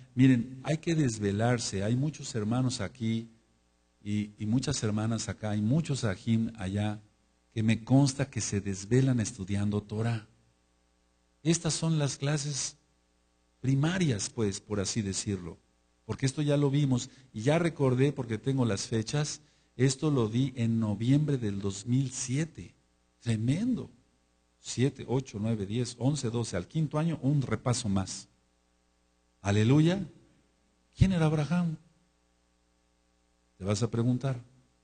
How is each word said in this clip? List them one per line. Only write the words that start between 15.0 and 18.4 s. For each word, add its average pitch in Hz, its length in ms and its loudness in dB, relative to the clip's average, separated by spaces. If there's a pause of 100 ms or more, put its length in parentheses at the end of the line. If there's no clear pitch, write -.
decirlo. 92 580 -4 (460)
Porque 110 200 -4
esto 135 160 -2
ya 143 160 2
lo 143 120 4
vimos, 135 400 0 (220)
y 110 100 -8
ya 147 180 4
recordé, 139 520 2
porque 117 260 -6
tengo 135 280 0